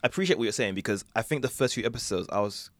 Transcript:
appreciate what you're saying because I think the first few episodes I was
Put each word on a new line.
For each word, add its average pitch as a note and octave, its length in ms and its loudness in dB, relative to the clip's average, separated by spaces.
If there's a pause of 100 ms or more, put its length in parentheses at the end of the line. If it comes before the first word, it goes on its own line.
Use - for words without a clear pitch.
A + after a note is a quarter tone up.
appreciate F3+ 360 2
what A#2 60 2
you're G#2 80 2
saying G2+ 200 0
because G2 320 -2 (100)
I A2+ 60 0
think C3 220 -2
the B2 60 2
first - 260 0
few A2+ 100 0
episodes A#2 460 -2
I G2+ 80 0
was G#2 400 -2